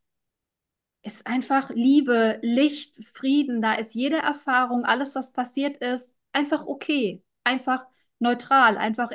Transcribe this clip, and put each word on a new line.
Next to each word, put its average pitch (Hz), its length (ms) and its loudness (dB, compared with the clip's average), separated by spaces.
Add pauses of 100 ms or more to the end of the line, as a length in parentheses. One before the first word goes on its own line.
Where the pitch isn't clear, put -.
(1040)
ist - 240 -16
einfach 262 440 -2
Liebe, 233 720 4
Licht, 269 640 0
Frieden, 269 580 0
da 220 120 0
ist 220 200 -6
jede 277 240 0
Erfahrung, 254 640 0
alles, 262 300 0
was 262 180 -8
passiert 277 460 -4
ist, 247 360 -6 (180)
einfach 294 340 0
okay, 269 560 -2 (220)
einfach 254 420 -2 (320)
neutral, 240 600 4
einfach 226 360 -4